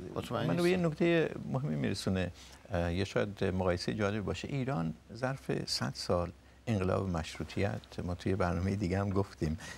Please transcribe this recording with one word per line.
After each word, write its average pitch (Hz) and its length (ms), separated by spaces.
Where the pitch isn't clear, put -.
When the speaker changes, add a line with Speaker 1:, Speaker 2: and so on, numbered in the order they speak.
Speaker 1:
مطمئن 113 320
Speaker 2:
منو 170 160
به 175 80
یه 185 60
Speaker 1:
نیستم. 170 140
Speaker 2:
نکتهٔ 170 400
مهمی 147 220
می‌رسونه. 98 560
اه، 87 240
یه 98 100
شاید 104 400
مقایسهٔ 92 480
جالبی 107 280
باشه. - 280
ایران 139 460
ظرف 131 360
صد - 280
سال 87 380
انقلاب 98 420
مشروطیت، 87 960
ما 90 100
توی 95 220
برنامهٔ 92 400
دیگه 95 240
هم 101 100
گفتیم، 92 480